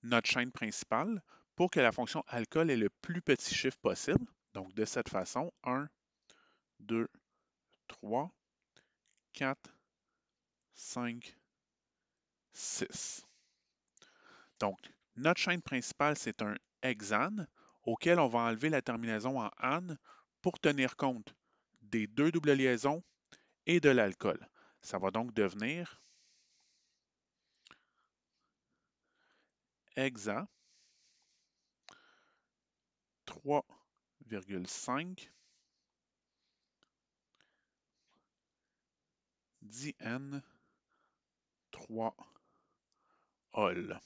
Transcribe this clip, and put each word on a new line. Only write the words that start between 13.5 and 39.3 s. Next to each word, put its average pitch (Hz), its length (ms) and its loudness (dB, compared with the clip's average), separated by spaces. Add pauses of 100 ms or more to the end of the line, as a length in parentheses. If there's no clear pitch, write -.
Donc, 98 220 -2 (340)
notre 156 260 2
chaîne 175 220 0
principale, 143 540 0
c'est - 260 -6
un 104 140 -4 (260)
hexane 123 640 0 (380)
auquel 170 360 4
on 139 80 6
va 117 100 2
enlever 117 300 2
la 151 120 2
terminaison 117 600 -2
en 107 180 -2
ane 156 400 -2 (420)
pour - 200 -2
tenir 139 340 2
compte 127 400 -4 (460)
des 107 260 -2
deux 139 240 2
doubles 151 220 2
liaisons 135 500 2 (640)
et 170 140 4
de 147 80 8
l'alcool. 107 600 4 (340)
Ça - 160 -6
va 95 120 0
donc 113 240 -4
devenir 110 680 -2 (4000)
hexa 123 500 -2 (2750)
trois - 420 -2 (600)
virgule 95 420 -6
cinq 165 640 -6 (4000)